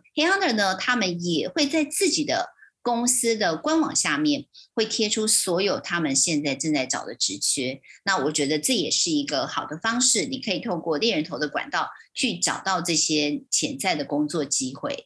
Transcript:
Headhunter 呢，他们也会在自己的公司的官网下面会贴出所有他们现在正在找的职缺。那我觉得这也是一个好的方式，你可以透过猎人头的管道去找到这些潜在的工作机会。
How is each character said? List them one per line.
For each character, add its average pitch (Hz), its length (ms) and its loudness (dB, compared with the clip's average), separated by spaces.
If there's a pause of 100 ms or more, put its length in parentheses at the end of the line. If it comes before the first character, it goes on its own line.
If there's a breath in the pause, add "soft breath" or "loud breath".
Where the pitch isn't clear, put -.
(160)
Headhunter 349 400 2
呢， 196 200 2
他 240 220 0
们 175 260 0
也 165 260 0
会 294 180 0
在 311 180 2
自 320 240 0
己 156 160 0
的 101 240 -2 (320 soft breath)
公 240 260 0
司 226 300 2
的 170 220 2
官 311 200 2
网 175 160 2
下 151 220 2
面 147 300 2 (280 loud breath)
会 220 120 2
贴 214 240 0
出 214 160 0
所 190 340 2
有 196 180 2
他 175 220 -2
们 139 160 2
现 151 260 2
在 139 120 0
正 151 180 -2
在 135 140 0
找 - 180 -2
的 104 100 -10
职 - 240 -4
缺。 127 440 -2 (220 loud breath)
那 196 120 2
我 151 160 0
觉 151 140 0
得 151 120 0
这 147 160 0
也 117 160 0
是 - 200 0
一 147 120 2
个 139 240 -2
好 - 200 -6
的 156 100 -8
方 233 240 -2
式， 208 240 2
你 90 160 -8
可 214 100 -4
以 175 100 -2
透 190 180 -4
过 160 180 -2
猎 208 180 2
人 156 80 0
头 143 160 -8
的 151 80 0
管 143 220 -6
道 - 220 -2 (240 loud breath)
去 185 240 -2
找 131 260 -2
到 185 160 0
这 170 160 0
些 147 540 0
潜 135 280 -2
在 185 160 0
的 151 80 -4
工 147 240 -2
作 156 160 -2
机 135 320 -2
会。 - 320 -8